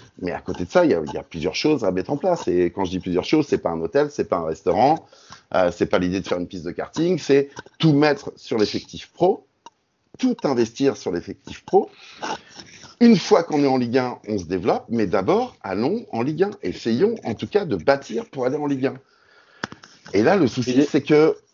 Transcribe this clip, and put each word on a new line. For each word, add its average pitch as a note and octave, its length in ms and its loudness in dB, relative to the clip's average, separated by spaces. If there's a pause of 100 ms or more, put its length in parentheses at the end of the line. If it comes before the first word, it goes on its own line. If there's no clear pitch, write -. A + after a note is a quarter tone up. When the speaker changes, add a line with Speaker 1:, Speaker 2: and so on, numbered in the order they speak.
(200)
Speaker 1:
Mais F2+ 120 -6
à D2 80 -8
côté - 240 -8
de F2 60 -10
ça, F3+ 140 4
il D3+ 60 4
y G2 40 4
a, E2 120 0
il C#2 60 -10
y D#2 60 -8
a - 40 -10
plusieurs E2 320 -6
choses D3 300 0
à F#2+ 60 2
mettre F#2 200 -4
en C#3+ 60 -2
place. F3 320 -2
Et F2+ 220 2
quand G2 140 -4
je F2 60 -4
dis F2+ 100 -4
plusieurs F2 240 -2
choses, D3+ 240 0
c'est F#2 100 0
pas - 120 -4
un E2 100 -6
hôtel, C#3 300 0
c'est - 180 -4
pas F#2 100 0
un E2 60 -4
restaurant, F#2+ 640 0 (480)
euh, F2+ 200 4
c'est F#2 120 -2
pas G2 120 0
l'idée F#2 220 0
de F2+ 60 -14
faire F2+ 120 -4
une F2 100 -6
piste F2 160 -12
de E2+ 60 -6
karting, E3 480 -4
c'est C#3 320 2 (280)
tout D#3+ 140 4
mettre C#3+ 440 2
sur - 220 -4
l'effectif - 540 -2
pro F#3+ 340 0 (720)
tout B3+ 260 0
investir B2 520 0
sur - 160 -6
l'effectif - 520 -10
pro. - 260 2 (1120)
Une A#3 160 8
fois F3 260 2
qu'on D3+ 220 0
est C#3 40 2
en C3 100 2
Ligue A#2+ 200 0
un, B2 200 -2 (100)
on G#2+ 100 -4
se F2+ 60 -6
développe, F#2+ 440 -2
mais A2+ 180 -2
d'abord, A#2 560 -2
allons A#2+ 500 -4
en A2+ 100 -4
Ligue D#3 220 -2
un. G3+ 60 -2 (120)
Essayons, B2 640 -2
en A2+ 100 -4
tout G#2 140 -10
cas, G3+ 160 -2
de C3+ 120 -4
bâtir A#2+ 540 -2
pour C3 160 -6
aller C3 100 -2
en D3 100 -6
Ligue C3+ 200 -2
un. B2 80 -2 (1200)
Et G2+ 80 4
là, E3+ 140 4
le E3+ 100 4
souci, A#2+ 240 -2
Speaker 2:
Et B2 40 -2
les C#3 120 4
Speaker 1:
c'est D3 160 0
que D#3 340 4 (160)